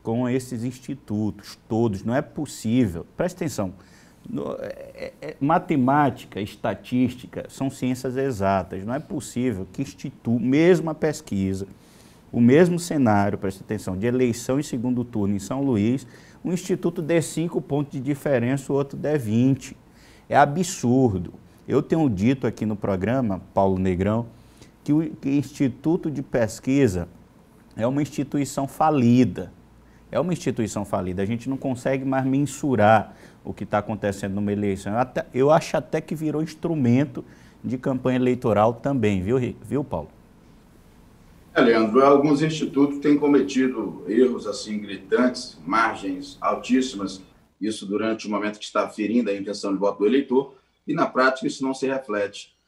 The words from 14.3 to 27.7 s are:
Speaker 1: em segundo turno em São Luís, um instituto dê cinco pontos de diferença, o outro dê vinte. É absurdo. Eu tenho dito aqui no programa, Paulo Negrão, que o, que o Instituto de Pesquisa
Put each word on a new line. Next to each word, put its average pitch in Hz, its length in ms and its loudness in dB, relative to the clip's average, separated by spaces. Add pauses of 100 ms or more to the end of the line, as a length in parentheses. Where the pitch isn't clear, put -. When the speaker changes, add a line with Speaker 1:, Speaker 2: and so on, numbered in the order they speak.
Speaker 1:
em 147 40 -4
segundo 123 420 -4
turno 104 300 -2
em 95 40 -4
São 131 240 -6
Luís, 123 420 2 (380)
um 160 80 -4
instituto 175 500 -2
dê 160 200 2
cinco 170 400 -4
pontos 143 320 -4
de 139 80 -6
diferença, 139 680 0
o 139 40 2
outro 139 220 -2
dê 139 200 0
vinte. 123 580 0 (520)
É 117 80 -2
absurdo. 127 1000 2 (340)
Eu 139 140 2
tenho 160 280 2
dito 117 360 0
aqui 110 200 -2
no 107 100 -2
programa, 98 680 -2 (120)
Paulo 98 260 2
Negrão, 95 480 0 (560)
que 143 100 -2
o, 156 220 0
que - 140 -6
o - 40 0
Instituto 147 800 -2
de 139 100 -6
Pesquisa 117 880 0 (680)